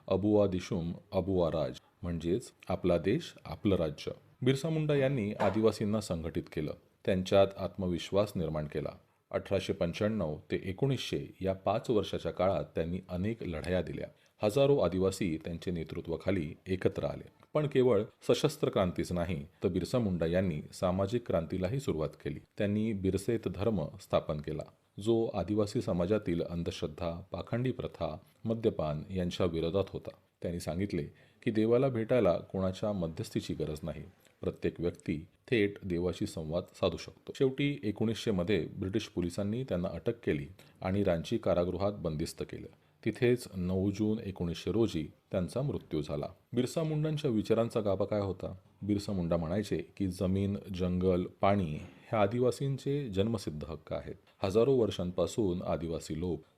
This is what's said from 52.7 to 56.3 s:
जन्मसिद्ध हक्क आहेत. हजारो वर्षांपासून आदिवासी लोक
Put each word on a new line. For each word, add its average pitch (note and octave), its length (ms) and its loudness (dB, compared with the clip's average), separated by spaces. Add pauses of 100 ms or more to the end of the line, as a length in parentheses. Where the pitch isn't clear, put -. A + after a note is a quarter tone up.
जन्मसिद्ध F#2+ 560 -2
हक्क D#2 280 -10
आहेत. - 220 -6 (280)
हजारो A2 300 6
वर्षांपासून F#2 880 0
आदिवासी D#2+ 580 -4
लोक E2 240 -4 (140)